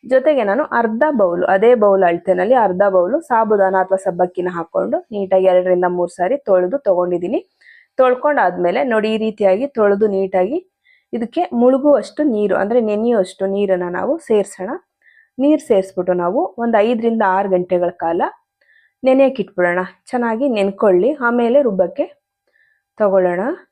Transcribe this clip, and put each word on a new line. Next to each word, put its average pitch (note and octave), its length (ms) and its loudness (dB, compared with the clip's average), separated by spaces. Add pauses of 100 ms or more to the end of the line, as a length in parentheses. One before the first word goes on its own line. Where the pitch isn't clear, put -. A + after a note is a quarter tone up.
ಜೊತೆಗೆ C4 400 2
ನಾನು G#3 200 0
ಅರ್ಧ A#3 460 -2
ಬೌಲ್, F#3 340 0
ಅದೇ G#3+ 300 4
ಬೌಲ್ G3+ 280 2
ಅಳತೆನಲ್ಲಿ F3+ 520 0
ಅರ್ಧ G3 340 2
ಬೌಲ್ F#3+ 340 2
ಸಾಬುದಾನ G#3 580 0
ಅಥವಾ F#3 160 0
ಸಬ್ಬಕ್ಕಿನ F3+ 520 -4
ಹಾಕೊಂಡು F#3 480 -4 (140)
ನೀಟಾಗಿ F#3+ 360 0
ಎರಡರಿಂದ F3+ 420 2
ಮೂರು F3+ 200 -2
ಸಾರಿ F#3 300 -4
ತೊಳೆದು F#3+ 400 0
ತಗೊಂಡಿದೀನಿ. F3+ 640 -2 (560)
ತೊಳ್ಕೊಂಡಾದ್ಮೇಲೆ B3 880 0
ನೋಡಿ, A3 280 0
ಈ A3 60 -2
ರೀತಿಯಾಗಿ G#3+ 480 0
ತೊಳೆದು G#3 400 0
ನೀಟಾಗಿ G3 520 -2 (540)
ಇದಕ್ಕೆ A#3+ 300 -4 (100)
ಮುಳುಗುವಷ್ಟು B3+ 720 2
ನೀರು, G#3 340 0
ಅಂದ್ರೆ G#3+ 240 0
ನೆನೆಯುವಷ್ಟು G#3+ 680 -2
ನೀರನ್ನ F#3+ 440 -2
ನಾವು G3+ 280 -4
ಸೇರ್ಸೋಣ. G3+ 520 -4 (680)
ನೀರ್ D4 240 2
ಸೇರ್ಸ್ಬಿಟ್ಟು F#3+ 500 -2
ನಾವು F3+ 460 -2
ಒಂದ್ A#3 180 -2
ಐದರಿಂದ A3+ 500 0
ಆರು F#3+ 220 0
ಗಂಟೆಗಳ F3+ 420 0
ಕಾಲ E3+ 320 -4 (800)
ನೆನೆಯಕ್ C4 380 2
ಇಟ್ಬಿಡೋಣ. F3+ 400 -2 (260)
ಚೆನ್ನಾಗಿ A#3+ 420 -4
ನೆನ್ಕೊಳ್ಳಿ, G3 640 0 (100)
ಆಮೇಲೆ A#3+ 420 0
ರುಬ್ಬಕ್ಕೆ G3 440 -2 (920)
ತಗೊಳ್ಳೋಣ. F#3 420 2 (320)